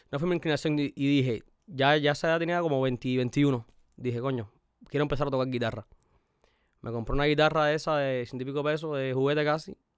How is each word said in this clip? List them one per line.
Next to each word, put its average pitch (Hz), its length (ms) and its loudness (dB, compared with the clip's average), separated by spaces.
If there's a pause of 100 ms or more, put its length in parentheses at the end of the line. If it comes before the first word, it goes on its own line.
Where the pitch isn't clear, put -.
(100)
no 139 80 -4
fue 156 100 -2
mi 180 80 2
inclinación. 151 420 0
Y, 143 60 2 (120)
y 139 100 0
dije, 131 360 2 (240)
ya, 139 320 2
ya 143 140 2
esa 151 160 -2
edad 165 100 2
tenía 170 240 -2
como 147 180 2
veinte, 127 360 0
veintiuno. 127 500 0 (280)
Dije, 120 260 -4
"Coño, 123 300 -4 (380)
quiero 143 140 -2
empezar 143 260 0
a - 20 -4
tocar 131 180 0
guitarra." 117 380 -4 (920)
Me - 120 -10
compré 117 220 -4
una 143 120 4
guitarra 151 400 4
de 147 80 2
esa 156 240 -2
de 131 280 -2
ciento 127 160 -8
y 127 40 -6
pico 139 180 -4
pesos, 151 320 -2
de 135 160 -2
juguete 139 320 2
casi, 156 320 -2 (220)